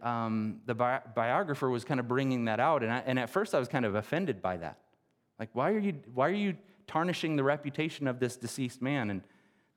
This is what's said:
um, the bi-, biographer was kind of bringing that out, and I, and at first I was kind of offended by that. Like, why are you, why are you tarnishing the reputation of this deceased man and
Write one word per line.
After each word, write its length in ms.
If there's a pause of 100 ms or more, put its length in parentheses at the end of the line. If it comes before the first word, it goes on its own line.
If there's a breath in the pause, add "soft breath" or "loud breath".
um, 640
the 80
bi-, 260 (140)
biographer 540
was 140
kind 160
of 80
bringing 380
that 140
out, 240
and 80
I, 140
and 120
at 140
first 240
I 40
was 80
kind 180
of 100
offended 440
by 180
that. 200 (600)
Like, 140
why 180
are 80
you, 160 (180)
why 160
are 40
you 240 (280 loud breath)
tarnishing 520
the 60
reputation 640
of 120
this 160
deceased 480
man 260
and 140 (540 soft breath)